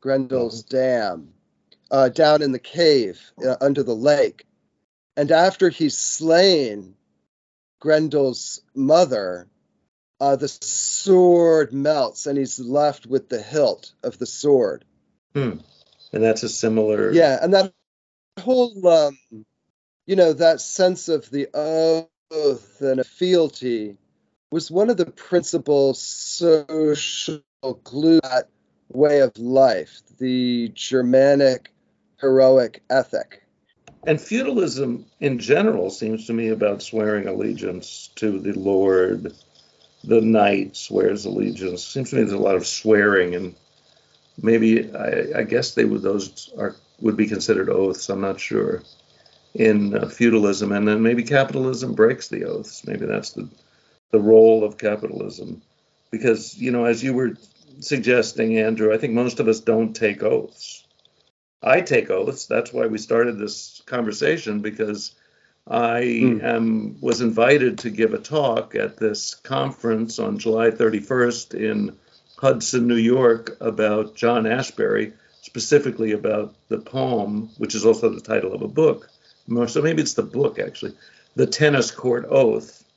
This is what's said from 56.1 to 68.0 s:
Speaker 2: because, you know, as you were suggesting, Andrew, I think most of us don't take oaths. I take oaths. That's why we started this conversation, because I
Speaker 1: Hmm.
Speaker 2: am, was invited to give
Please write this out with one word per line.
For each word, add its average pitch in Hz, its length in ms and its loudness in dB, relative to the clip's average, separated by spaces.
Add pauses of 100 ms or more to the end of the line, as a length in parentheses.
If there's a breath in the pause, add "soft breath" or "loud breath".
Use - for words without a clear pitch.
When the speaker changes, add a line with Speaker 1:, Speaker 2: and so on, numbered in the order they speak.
Speaker 2:
because, 113 440 -2
you 123 140 -6
know, 120 140 0
as 117 180 0
you 135 120 -2
were 120 220 -2 (440)
suggesting, 117 800 0
Andrew, 110 360 2
I 110 40 0
think 113 160 -4
most 120 260 -2
of 110 80 -2
us 110 120 0
don't 113 340 0
take 104 280 -4
oaths. - 640 -4 (800)
I 143 180 4
take 131 300 -2
oaths. - 360 -4
That's 117 260 -4
why 123 140 -2
we 107 120 -4
started 117 400 0
this - 480 -12
conversation, 113 760 -4
because 104 520 -8 (540)
I 117 540 -2
Speaker 1:
Hmm. 113 240 2
Speaker 2:
am, 113 560 -2
was 120 220 -2
invited 120 560 2
to 120 120 -10
give 107 240 0